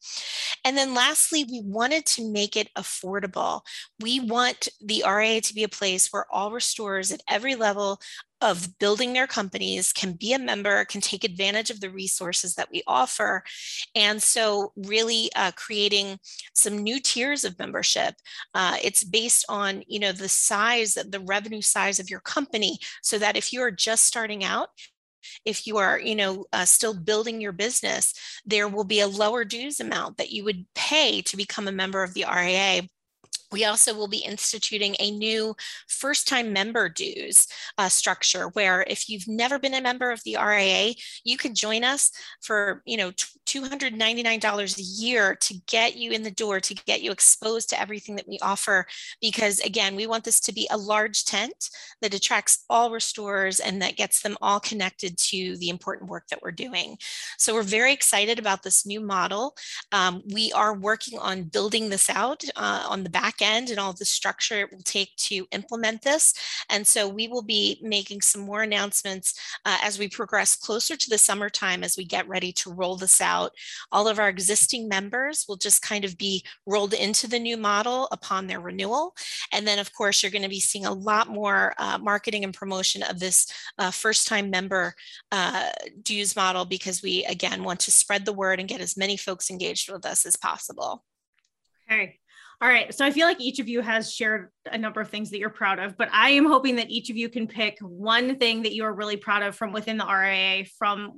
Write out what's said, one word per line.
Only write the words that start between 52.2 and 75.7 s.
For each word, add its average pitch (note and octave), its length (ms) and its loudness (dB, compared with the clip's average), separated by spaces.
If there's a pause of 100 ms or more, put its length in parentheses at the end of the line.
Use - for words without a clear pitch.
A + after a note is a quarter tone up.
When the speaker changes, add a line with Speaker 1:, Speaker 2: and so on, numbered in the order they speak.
Speaker 1:
all A#3 180 6
restorers G3+ 720 -2
and G3 240 -2
that - 140 -2
gets - 240 0
them G#3 200 -4
all G3+ 180 2
connected F#3 600 -4
to F#3 380 -2
the F3 120 -4
important F3+ 400 -8
work E3+ 200 -12
that - 120 -8
we're F3 100 -8
doing. E3 460 -8 (400)
So - 160 2
we're A3+ 80 2
very A3+ 320 4
excited A3+ 460 2
about G3 240 -2
this - 200 4
new G3+ 180 -8
model. G3 540 -2 (360)
Um, F#3 340 2
we G#3+ 280 -2
are G#3+ 200 4
working G#3+ 460 -2
on F#3+ 240 -4
building G#3 460 0
this G3 200 2
out, B3 340 -2 (120)
uh, G#3 340 -2
on G3 140 -2
the F3 80 -6
back F#3 320 0
end A3+ 260 2
and G#3 100 -4
all G3 120 -2
the G3 140 -10
structure - 560 0
it G3 100 -4
will F#3+ 120 -20
take G3 340 -2
to F#3+ 340 -4
implement A3 500 -4
this. D4 320 6 (360)
And G#3 180 0
so G3+ 220 4
we A3 180 -4
will A#3+ 140 -4
be G#3 420 2
making G3+ 380 -2
some - 200 4
more G3+ 200 -4
announcements, G3+ 760 -2 (280)
uh, F#3+ 180 2
as G3+ 160 -2
we G#3 80 -2
progress G3 480 0
closer A#3+ 400 -2
to - 140 -2
the A3 80 4
summertime, G3+ 640 2
as - 140 -2
we F#3 80 -8
get F#3 240 -2
ready F3+ 240 -2
to - 180 -4
roll F3+ 240 -2
this F#3 240 4
out. F3 320 2 (400)
All G#3 160 4
of G#3+ 100 2
our G#3 120 4
existing G3+ 580 2
members A#3 600 -2
will G3 80 -6
just - 240 4